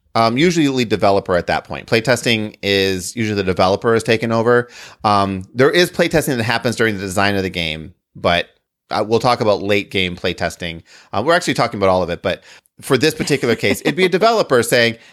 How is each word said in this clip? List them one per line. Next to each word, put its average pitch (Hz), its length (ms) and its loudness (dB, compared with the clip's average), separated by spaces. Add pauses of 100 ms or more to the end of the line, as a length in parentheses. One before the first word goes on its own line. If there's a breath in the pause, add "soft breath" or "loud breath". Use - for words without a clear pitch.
(140)
um, 113 220 2
usually 160 300 2
the 139 60 0
lead 123 180 -2
developer 98 440 2
at 85 120 0
that 80 180 -2
point. 76 220 -12
Playtesting 113 760 0
is 95 540 0
usually 107 200 -2
the 101 60 0
developer 95 520 2
is 113 80 2
taken 113 300 0
over. 120 360 2 (340 loud breath)
Um, 98 420 0 (100)
there 131 160 4
is 175 200 2
playtesting 165 460 0
that 117 60 -2
happens 117 340 -2
during 110 200 0
the 92 40 -8
design 101 360 0
of 95 60 0
the 95 80 -2
game, 80 440 -6 (200)
but, 87 360 0 (400)
uh, 98 180 -2
we'll 113 100 2
talk 120 220 0
about 101 220 0
late 101 280 -2
game 92 240 -2
playtesting. 85 680 -6 (320 loud breath)
Uh, 101 100 -2
we're 160 100 2
actually 143 200 -2
talking 113 260 -2
about 95 80 4
all 92 140 4
of 82 80 -4
it, 82 120 -6
but - 220 -4 (380 loud breath)
for 139 160 0
this 156 160 0
particular 131 420 0
case, - 240 -2
it'd 147 160 -2
be 185 80 2
a 180 40 4
developer 185 540 2
saying, 117 360 0 (140 loud breath)